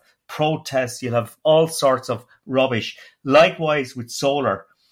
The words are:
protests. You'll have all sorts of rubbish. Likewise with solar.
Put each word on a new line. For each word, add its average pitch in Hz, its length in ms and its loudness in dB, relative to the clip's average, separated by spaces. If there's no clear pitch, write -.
protests. 143 760 -4
You'll 120 120 -4
have 117 280 -4
all 156 240 4
sorts 135 420 -2
of 113 160 -6
rubbish. 131 520 -2
Likewise 151 720 2
with 120 140 -12
solar. 139 560 -2